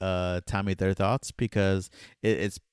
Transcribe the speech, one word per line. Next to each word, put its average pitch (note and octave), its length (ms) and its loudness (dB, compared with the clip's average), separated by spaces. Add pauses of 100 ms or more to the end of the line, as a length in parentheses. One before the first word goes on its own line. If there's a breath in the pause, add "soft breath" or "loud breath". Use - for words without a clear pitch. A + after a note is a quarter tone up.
uh, F2+ 460 0
tell G2 160 -2
me G2+ 120 0
their F#2+ 200 2
thoughts, G2+ 360 0
because G2 600 0 (320 loud breath)
it, G#2+ 160 2
it's F#2+ 220 -4 (120)